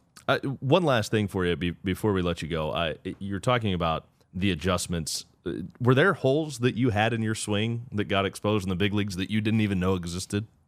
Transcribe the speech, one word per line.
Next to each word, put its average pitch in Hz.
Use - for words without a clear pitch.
uh, 139
one 139
last 123
thing 107
for 92
you 87
be-, 85
before 95
we 95
let 87
you 80
go. 78
I, 78
you're 98
talking 113
about 82
the 92
adjustments. 85
Uh, 87
were 123
there 175
holes 139
that 120
you 123
had 107
in 113
your 110
swing 113
that 104
got 98
exposed 104
in 92
the 95
big 98
leagues 101
that 92
you 107
didn't 110
even 98
know 95
existed? 90